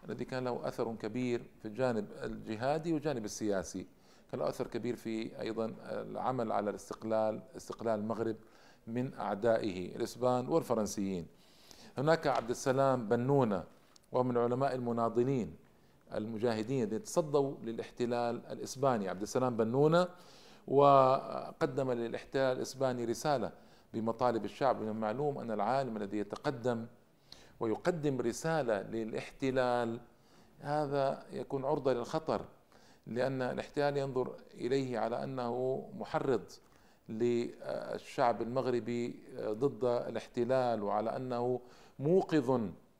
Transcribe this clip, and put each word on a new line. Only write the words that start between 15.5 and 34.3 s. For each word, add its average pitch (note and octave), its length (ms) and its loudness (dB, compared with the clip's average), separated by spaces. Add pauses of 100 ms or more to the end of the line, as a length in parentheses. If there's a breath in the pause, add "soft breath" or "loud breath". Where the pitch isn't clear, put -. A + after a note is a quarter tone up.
المجاهدين A2+ 680 0
الذين G#2 200 -4
تصدوا D3 600 0
للاحتلال A#2 840 -2
الإسباني، B2 640 0
عبد F2+ 120 -6
السلام B2 360 0
بنونة، D3 500 4 (600 loud breath)
وقدم C3+ 1200 6
للاحتلال A#2+ 680 0
الإسباني B2+ 480 -2
رسالة A2+ 460 2 (420 loud breath)
بمطالب A2+ 520 2
الشعب. A2 360 2
من A2 80 -2
المعلوم A2 480 -2
أن A#2 140 -6
العالم A2+ 460 0
الذي G#2 200 -4
يتقدم A#2 680 -2 (760 loud breath)
ويقدم C#3 600 0
رسالة A#2+ 600 0
للاحتلال A#2+ 1160 0 (600 soft breath)
هذا C#3+ 720 0
يكون C3 340 -4
عرضة C3+ 280 2
للخطر، A#2+ 520 -2 (600 loud breath)
لأن B2+ 340 0
الاحتلال C#3+ 560 -2
ينظر B2+ 380 -2 (180)